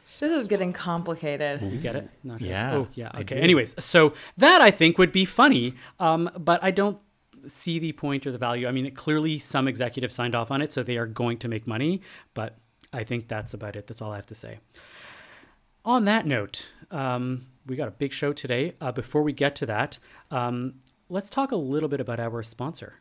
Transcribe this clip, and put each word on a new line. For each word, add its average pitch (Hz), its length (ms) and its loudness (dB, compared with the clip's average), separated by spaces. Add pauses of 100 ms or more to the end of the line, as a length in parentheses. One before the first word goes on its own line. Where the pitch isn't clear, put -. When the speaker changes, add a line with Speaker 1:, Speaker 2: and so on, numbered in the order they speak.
Speaker 1:
This - 180 -12 (100)
is 277 160 0
getting 185 260 0
complicated. 160 880 -4
Speaker 2:
You 98 180 -6
get 117 160 -4
it? - 140 -8 (140)
Not 120 180 -10
Speaker 3:
Yeah, 101 340 -2
Speaker 2:
oh, 131 200 -2
yeah. 117 180 -10
Speaker 3:
I - 80 -10
Speaker 2:
Okay. 101 140 -6
Speaker 3:
do. 139 60 0
Speaker 2:
Anyways, 160 420 4
so 156 300 6 (240)
that 330 240 10
I 220 100 12
think 165 260 6
would 180 140 6
be 190 120 4
funny, 180 520 4 (240)
um, 165 380 2
but 175 260 2
I 190 80 2
don't 202 260 0 (500)
see 165 320 -4
the 160 140 -4
point 143 340 -4
or 131 40 -4
the 123 60 -8
value. 120 300 -2
I 123 40 -2
mean, 131 220 -2
clearly 151 460 -2
some 135 280 0
executives 120 460 -4
signed 120 220 -2
off 117 160 -2
on 139 100 -2
it, 151 120 -4
so 127 100 -4
they 120 140 -4
are 117 100 -2
going 117 320 -4
to 123 80 -8
make 113 180 -6
money, 147 360 -2 (320)
but 107 240 -8 (340)
I 120 120 -6
think 117 240 -6
that's 107 260 -8
about 104 220 -12
it. 104 120 -12
That's - 140 -14
all 107 100 -8
I 104 60 -8
have 101 100 -12
to 107 80 -16
say. 110 240 -16 (1300)
On 233 200 2
that 214 200 2
note, 120 440 -4 (220)
um, 127 540 -4 (200)
we 131 100 -8
got 131 120 -4
a 101 40 -8
big 139 200 -6
show 147 220 -4
today. 135 480 -4
Uh, 131 100 -4
before 135 300 -2
we 151 100 2
get 143 260 0
to - 100 -4
that, 110 320 -2 (320)
um, 123 420 -4 (340)
let's 196 220 -6
talk 269 220 -2
a 247 40 -2
little 151 320 -2
bit 135 140 -2
about 117 180 -4
our 117 240 -6
sponsor - 580 -10